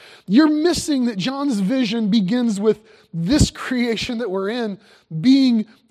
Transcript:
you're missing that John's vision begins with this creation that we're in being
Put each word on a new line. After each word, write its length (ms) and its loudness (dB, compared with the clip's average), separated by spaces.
you're 200 6
missing 580 0
that 100 -4
John's 420 -2
vision 500 0
begins 520 0
with 200 0
this 380 0
creation 680 -4
that 120 -6
we're 200 -4
in 280 -6
being 460 4